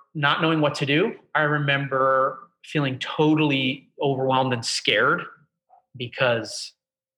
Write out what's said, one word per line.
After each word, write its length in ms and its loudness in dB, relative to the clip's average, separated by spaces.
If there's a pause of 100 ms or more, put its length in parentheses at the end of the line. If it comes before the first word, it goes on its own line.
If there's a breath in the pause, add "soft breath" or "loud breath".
(140)
not 260 0
knowing 200 2
what 160 0
to 100 -2
do. 300 0 (180)
I 80 2
remember 960 0 (260)
feeling 340 -2
totally 880 0 (120)
overwhelmed 520 0
and 120 -4
scared 580 0 (760)
because 760 -4 (460)